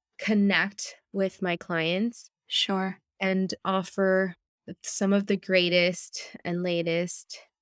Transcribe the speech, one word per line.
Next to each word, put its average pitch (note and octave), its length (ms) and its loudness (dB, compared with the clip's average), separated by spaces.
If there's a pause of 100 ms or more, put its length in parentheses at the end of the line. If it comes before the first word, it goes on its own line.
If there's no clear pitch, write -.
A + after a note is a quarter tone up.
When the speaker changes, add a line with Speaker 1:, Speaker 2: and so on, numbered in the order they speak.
(200)
Speaker 1:
connect G3 800 2 (160)
with F#3+ 280 -2
my F3 160 0
clients F3 720 -2 (180)
Speaker 2:
Sure. F#3+ 540 -2 (180)
Speaker 1:
and F#3+ 340 0 (120)
offer F#3+ 720 0 (480)
some G3 300 0
of G3+ 140 2
the G3+ 100 0
greatest F3+ 1000 2 (100)
and F3 180 -2
latest E3+ 760 -2 (220)